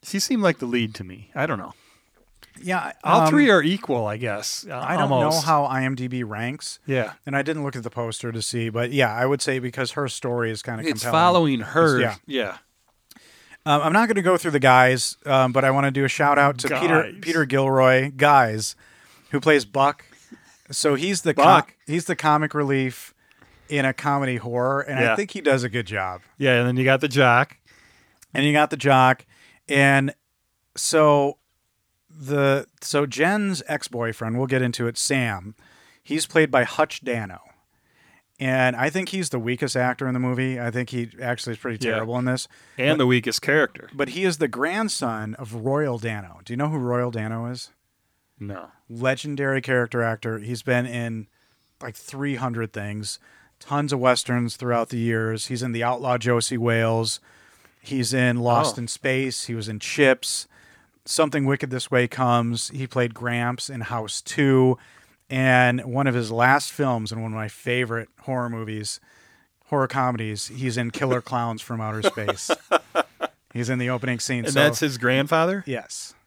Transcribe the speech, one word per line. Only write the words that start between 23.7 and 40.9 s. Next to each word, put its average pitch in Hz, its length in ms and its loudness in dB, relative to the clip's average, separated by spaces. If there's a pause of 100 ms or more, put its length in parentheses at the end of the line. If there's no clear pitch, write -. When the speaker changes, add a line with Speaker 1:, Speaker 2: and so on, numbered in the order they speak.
Speaker 2:
a 131 80 0
comedy 139 420 -2
horror, 123 460 -2
and 135 180 -6
I 123 40 4
Speaker 1:
Yeah. 113 120 4
Speaker 2:
think - 160 -4
he 202 80 -8
does 135 240 2
a 123 60 -4
good 107 180 -4
job. 95 320 -6 (180)
Speaker 1:
Yeah, 131 220 2
and 123 80 2
then 123 80 0
you 131 80 0
got 131 160 4
the 151 80 -2
jock. 127 480 4 (760)
Speaker 2:
And 135 120 0
you 147 60 2
got 147 180 4
the 156 60 -4
jock, 131 500 4 (440)
and 139 440 2 (640)
so 147 640 4 (720)
the, 139 580 0 (140)
so 147 240 0
Jen's 170 640 -2
ex-boyfriend, 117 680 -6
we'll 131 100 -2
get 131 140 0
into 120 260 -2
it, 117 100 -6
Sam, 110 580 -2 (480)
he's 151 220 -4
played 156 260 2
by 127 140 4
Hutch - 360 -2
Dano. 110 380 -6 (1040)
And 131 320 2
I 131 140 0
think 180 200 -4
he's 185 200 -4
the 127 100 -4
weakest 123 380 -2
actor 127 280 -2
in 127 80 -2
the 127 60 -2
movie. 127 400 -2
I 120 100 -4
think 120 200 -4
he 117 200 -6 (120)